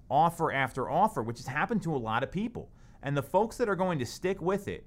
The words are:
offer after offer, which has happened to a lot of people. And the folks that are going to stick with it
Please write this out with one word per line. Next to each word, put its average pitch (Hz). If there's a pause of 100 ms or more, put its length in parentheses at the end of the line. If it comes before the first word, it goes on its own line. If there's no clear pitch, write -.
(100)
offer 160
after 127
offer, 175
which 113
has -
happened 175
to 160
a -
lot 113
of 135
people. 185 (320)
And 143
the 139
folks 220
that 233
are 196
going 180
to 120
stick 185
with 196
it 87